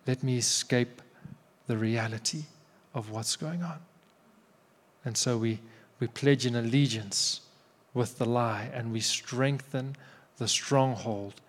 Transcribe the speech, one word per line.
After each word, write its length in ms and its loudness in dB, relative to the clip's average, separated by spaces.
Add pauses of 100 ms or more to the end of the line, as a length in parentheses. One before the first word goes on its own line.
Let 160 0
me 140 2
escape 640 2 (680)
the 100 0
reality 680 -2 (500)
of 160 -6
what's 240 -2
going 260 -4
on." 180 -6 (1300)
And 100 -4
so 220 2
we, 220 0 (400)
we 80 -2
pledge 400 2
an 80 0
allegiance 840 0 (520)
with 240 0
the 80 0
lie, 480 0
and 180 -6
we 100 -2
strengthen 960 -2 (420)
the 100 -2
stronghold 840 2 (160)